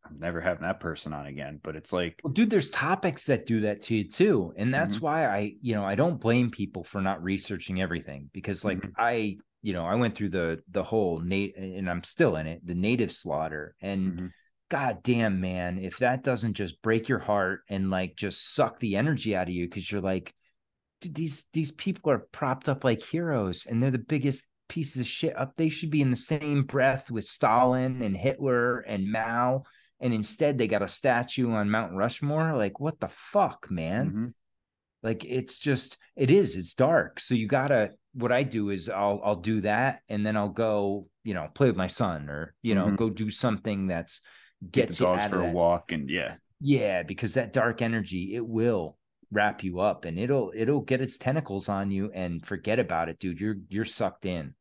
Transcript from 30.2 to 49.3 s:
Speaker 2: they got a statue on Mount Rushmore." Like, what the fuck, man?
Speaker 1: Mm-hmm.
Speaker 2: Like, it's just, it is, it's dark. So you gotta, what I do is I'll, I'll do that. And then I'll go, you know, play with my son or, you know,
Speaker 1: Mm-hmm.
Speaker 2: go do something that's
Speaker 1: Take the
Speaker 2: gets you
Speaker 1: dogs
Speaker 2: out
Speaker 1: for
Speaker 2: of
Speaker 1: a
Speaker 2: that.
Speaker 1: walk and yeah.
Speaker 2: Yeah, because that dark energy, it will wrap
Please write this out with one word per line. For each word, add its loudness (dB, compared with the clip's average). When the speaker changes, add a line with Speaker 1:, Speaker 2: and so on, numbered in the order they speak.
Speaker 2:
they 2
got 2
a -2
statue 0
on 2
Mount 0
Rushmore." 0
Like, 0
what -4
the -4
fuck, -2
man? -2
Speaker 1:
Mm-hmm. -4
Speaker 2:
Like, -2
it's -4
just, -2
it 4
is, 6
it's -6
dark. 4
So 0
you 2
gotta, 4
what 0
I 4
do -2
is -4
I'll, 2
I'll 2
do 0
that. 2
And -2
then 2
I'll 2
go, 0
you -4
know, -6
play 4
with 4
my 0
son -2
or, -8
you 2
know, 4
Speaker 1:
Mm-hmm. 2
Speaker 2:
go 2
do -4
something -2
that's -4
Speaker 1:
Take -14
the 4
Speaker 2:
gets -8
you 4
Speaker 1:
dogs 4
Speaker 2:
out 0
Speaker 1:
for 0
Speaker 2:
of 2
Speaker 1:
a 2
Speaker 2:
that. -2
Speaker 1:
walk 4
and -4
yeah. -4
Speaker 2:
Yeah, 2
because -4
that -2
dark 2
energy, -2
it -4
will 0
wrap 0